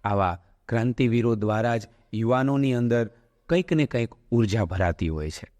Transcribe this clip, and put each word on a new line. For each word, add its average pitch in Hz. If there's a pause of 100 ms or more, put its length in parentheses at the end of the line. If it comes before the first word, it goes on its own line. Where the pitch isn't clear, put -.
આવા 98 (260)
ક્રાંતિવીરો 117
દ્વારા 110
જ 107 (260)
યુવાનોની 131
અંદર 120 (400)
કંઈક 175
ને 156
કંઈક 117 (220)
ઉર્જા 110
ભરાતી 90
હોય 78
છે. -